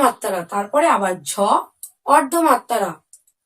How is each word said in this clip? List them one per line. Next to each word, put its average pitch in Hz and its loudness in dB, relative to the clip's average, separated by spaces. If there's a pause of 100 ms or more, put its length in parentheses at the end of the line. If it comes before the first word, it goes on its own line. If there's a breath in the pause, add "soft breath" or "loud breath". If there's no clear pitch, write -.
মাত্রা, 208 -2 (120)
তারপরে 202 0 (100)
আবার 196 -2 (160)
ঝ, - -8 (840)
অর্ধমাত্রা। 269 0 (560)